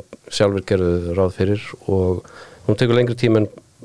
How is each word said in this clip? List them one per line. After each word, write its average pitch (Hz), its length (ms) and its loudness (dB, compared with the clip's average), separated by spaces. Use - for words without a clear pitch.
sjálfir 98 340 0
gerðu 87 500 0
ráð 92 220 0
fyrir 101 240 0
og 92 300 0
hún 113 180 0
tekur 120 160 2
lengri 120 240 2
tíma 110 220 4
en, 104 80 -2